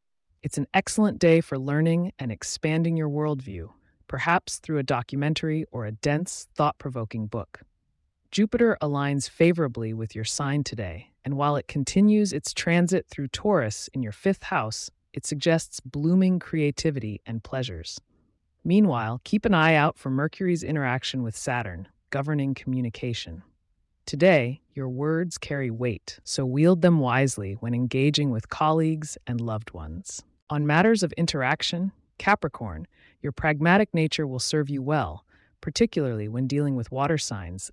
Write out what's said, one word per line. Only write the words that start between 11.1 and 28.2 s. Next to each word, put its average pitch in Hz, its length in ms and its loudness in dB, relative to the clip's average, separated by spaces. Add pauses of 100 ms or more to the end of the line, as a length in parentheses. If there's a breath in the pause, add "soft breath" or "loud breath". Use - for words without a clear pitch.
and 139 100 -4
while 143 200 2
it - 120 -4
continues 202 640 4
its - 220 -6
transit 175 560 2
through 139 200 -8
Taurus 147 640 0
in 135 100 -4
your 104 80 -6
fifth - 320 -2
house, 110 480 -4 (200)
it - 140 -10
suggests 160 540 0
blooming 180 580 2
creativity 143 880 -2
and 113 180 -8
pleasures. 98 560 -8 (640)
Meanwhile, 131 600 2
keep - 180 0
an 208 120 4
eye 160 180 6
out 151 240 4
for 135 140 -6
Mercury's 165 520 0
interaction 131 600 -2
with 113 120 -6
Saturn, 101 520 -6 (240)
governing 139 420 -2
communication. 120 880 -6 (640)
Today, 147 560 4 (120)
your 135 140 -6
words 156 500 -2
carry 135 340 -4
weight, 113 520 -4
so - 220 -2
wield 160 360 4
them 170 180 8
wisely 123 540 2
when 117 200 -4
engaging 139 560 2